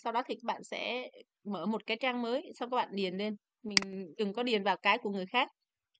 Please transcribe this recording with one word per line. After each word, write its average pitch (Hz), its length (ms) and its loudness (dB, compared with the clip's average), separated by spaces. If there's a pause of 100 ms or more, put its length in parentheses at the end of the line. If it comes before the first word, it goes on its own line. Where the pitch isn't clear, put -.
Sau 226 100 0
đó 240 140 2
thì 240 80 -2
các 226 100 -10
bạn 214 180 -2
sẽ 240 460 -4 (340)
mở 185 220 -2
một 214 200 0
cái 220 120 0
trang 247 240 0
mới, 240 340 -2
xong 240 140 -6
các 247 80 2
bạn 214 140 2
điền 190 260 0
lên. 208 180 -2 (280)
Mình 208 140 -6 (400)
đừng 196 160 0
có 247 100 0
điền 220 200 4
vào 190 140 2
cái 208 200 6
của 226 120 -2
người 196 160 0
khác. 254 240 2 (500)